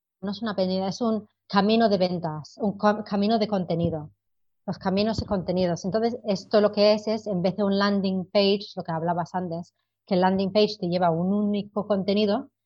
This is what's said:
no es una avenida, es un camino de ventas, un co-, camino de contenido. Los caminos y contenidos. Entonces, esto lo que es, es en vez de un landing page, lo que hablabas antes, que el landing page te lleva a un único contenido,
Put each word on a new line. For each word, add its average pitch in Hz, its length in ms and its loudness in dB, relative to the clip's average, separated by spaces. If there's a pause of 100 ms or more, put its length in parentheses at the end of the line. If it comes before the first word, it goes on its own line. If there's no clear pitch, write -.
(200)
no 196 120 -6
es 196 100 -12
una 220 100 -4
avenida, 190 360 -2
es 185 120 -6
un 220 260 -2 (200)
camino 220 420 4
de 196 100 2
ventas, 170 600 -4
un 202 180 -2
co-, 208 280 0
camino 208 340 0
de 208 100 0
contenido. 170 640 -2 (560)
Los 180 120 -6
caminos 202 440 0
y - 20 -8
contenidos. 180 640 -2
Entonces, 220 400 -2
esto 208 340 0
lo 208 120 4
que 208 200 4
es, 214 160 -2
es 220 180 -4
en 190 140 -2
vez 180 160 0
de 208 80 0
un 196 140 2
landing 196 520 0
page, 202 360 2 (100)
lo 180 60 -6
que 170 100 -8
hablabas 165 420 -2
antes, 175 380 -6 (340)
que - 80 -2
el 185 60 4
landing 190 320 2
page 214 260 4
te 180 100 -4
lleva 180 180 2
a 170 40 4
un 170 220 0
único 208 540 -2
contenido, 202 640 0 (160)